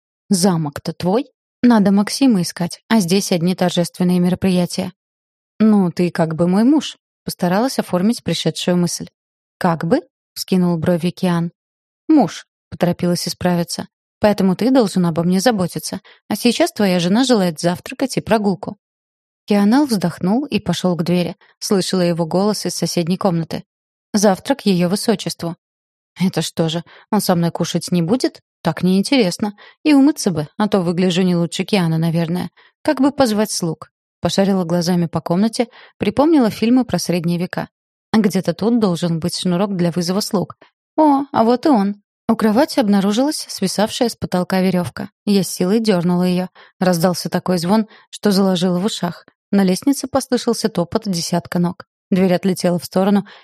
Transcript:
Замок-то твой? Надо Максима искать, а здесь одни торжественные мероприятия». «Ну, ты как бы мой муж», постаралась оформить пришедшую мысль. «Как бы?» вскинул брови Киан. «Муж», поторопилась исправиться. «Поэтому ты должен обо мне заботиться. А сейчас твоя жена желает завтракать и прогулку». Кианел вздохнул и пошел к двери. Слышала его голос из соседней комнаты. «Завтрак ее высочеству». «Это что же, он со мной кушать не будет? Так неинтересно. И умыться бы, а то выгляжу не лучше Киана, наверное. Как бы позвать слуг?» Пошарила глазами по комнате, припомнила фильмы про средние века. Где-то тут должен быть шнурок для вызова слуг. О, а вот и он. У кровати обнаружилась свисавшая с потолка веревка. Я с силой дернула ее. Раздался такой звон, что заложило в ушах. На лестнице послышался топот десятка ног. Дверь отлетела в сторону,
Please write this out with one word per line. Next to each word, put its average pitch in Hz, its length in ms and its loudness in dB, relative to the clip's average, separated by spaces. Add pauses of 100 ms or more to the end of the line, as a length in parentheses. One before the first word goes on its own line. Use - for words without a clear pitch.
(280)
Замок-то 170 640 0
твой? 214 340 -2 (360)
Надо 214 300 6
Максима 208 500 2
искать, - 460 -6
а 226 120 4
здесь 185 320 0
одни 180 220 0
торжественные 180 640 0
мероприятия». 180 720 -2 (640)
«Ну, 208 320 4
ты 180 200 -2
как 160 240 -2
бы 175 140 0
мой 196 160 2
муж», 285 320 2 (280)
постаралась 190 540 -2
оформить 202 460 -2
пришедшую 170 520 -2
мысль. 175 320 -2 (500)
«Как 165 260 -2
бы?» 233 160 2 (340)
вскинул 180 420 0
брови 175 340 0
Киан. 170 420 -2 (560)
«Муж», 285 380 2 (240)
поторопилась 175 580 -2
исправиться. 175 600 -4 (300)
«Поэтому 196 380 2
ты 247 140 0
должен 196 360 2
обо 170 160 -2
мне 180 180 2
заботиться. 190 600 -2 (280)
А 214 80 -4
сейчас 247 360 0
твоя 185 280 2
жена 202 240 2
желает 190 360 2
завтракать 180 560 -4
и 175 40 -4
прогулку». 202 560 -2 (720)
Кианел 214 400 4
вздохнул 202 580 -2
и 240 140 -4
пошел 180 380 -2
к 156 60 -4
двери. 175 340 -2 (220)
Слышала 185 440 -2
его 170 240 0
голос 196 400 -2
из 175 80 -6
соседней 175 420 -2
комнаты. 170 480 -4 (500)
«Завтрак 214 520 2
ее 175 240 2
высочеству». 175 640 -4 (640)
«Это 170 220 -2
что 160 260 -2
же, 165 160 -6 (260)
он 202 120 0
со 185 120 2
мной 170 160 0
кушать - 400 -4
не 175 120 2
будет? 247 380 -2 (220)
Так - 200 -2
неинтересно. 190 760 0 (280)
И 302 100 4
умыться 277 360 4
бы, 156 180 -4 (100)
а 214 100 2
то 202 140 2
выгляжу 180 400 0
не 180 120 2
лучше 170 300 -2
Киана, 165 320 0
наверное. 170 540 -2 (320)
Как 294 180 0
бы 277 100 4
позвать 214 400 0
слуг?» - 400 -6 (300)
Пошарила 190 440 0
глазами 175 420 0
по 160 160 -4
комнате, 220 460 -2 (280)
припомнила 269 540 2
фильмы 240 340 2
про 185 140 -4
средние 170 400 -2
века. - 320 -6 (420)
Где-то 190 400 2
тут 233 260 0
должен 175 400 0
быть 170 200 -6
шнурок 185 380 -2
для 170 140 0
вызова 180 300 -2
слуг. - 360 -4 (420)
О, 285 240 4 (100)
а 226 120 4
вот 247 200 2
и 320 60 4
он. 202 320 0 (260)
У 226 80 2
кровати 233 440 2
обнаружилась 208 680 0
свисавшая 214 640 -2
с - 40 -10
потолка 185 460 -2
веревка. 180 480 -2 (160)
Я 196 180 2
с 170 60 -4
силой 196 320 0
дернула 180 440 2
ее. 180 240 0 (300)
Раздался 180 520 0
такой 180 260 -2
звон, 202 300 0 (240)
что - 200 -2
заложило 185 480 2
в 180 60 -2
ушах. 175 400 -6 (260)
На 202 140 2
лестнице 190 420 0
послышался 240 640 -2
топот 202 380 -2
десятка 170 520 -4
ног. 175 280 -4 (260)
Дверь 180 220 2
отлетела 180 440 0
в - 60 -12
сторону, 196 420 0 (180)